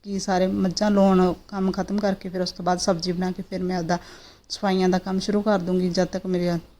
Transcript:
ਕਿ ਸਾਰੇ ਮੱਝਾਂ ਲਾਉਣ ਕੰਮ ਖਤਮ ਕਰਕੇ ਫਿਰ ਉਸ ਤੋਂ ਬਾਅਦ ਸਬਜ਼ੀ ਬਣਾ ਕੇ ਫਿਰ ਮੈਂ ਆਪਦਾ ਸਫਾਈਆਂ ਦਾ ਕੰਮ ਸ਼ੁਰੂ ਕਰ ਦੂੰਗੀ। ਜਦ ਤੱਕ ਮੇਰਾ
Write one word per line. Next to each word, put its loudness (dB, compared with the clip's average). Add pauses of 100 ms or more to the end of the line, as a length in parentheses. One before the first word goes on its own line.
ਕਿ -6
ਸਾਰੇ 0
ਮੱਝਾਂ 0
ਲਾਉਣ 6 (160)
ਕੰਮ -2
ਖਤਮ -4
ਕਰਕੇ -2
ਫਿਰ -6
ਉਸ -4
ਤੋਂ -12
ਬਾਅਦ 0
ਸਬਜ਼ੀ 0
ਬਣਾ -2
ਕੇ -8
ਫਿਰ -4
ਮੈਂ -2
ਆਪਦਾ -2 (500)
ਸਫਾਈਆਂ 0
ਦਾ 4
ਕੰਮ -2
ਸ਼ੁਰੂ 0
ਕਰ 2
ਦੂੰਗੀ। 0
ਜਦ 2
ਤੱਕ -6
ਮੇਰਾ 0 (220)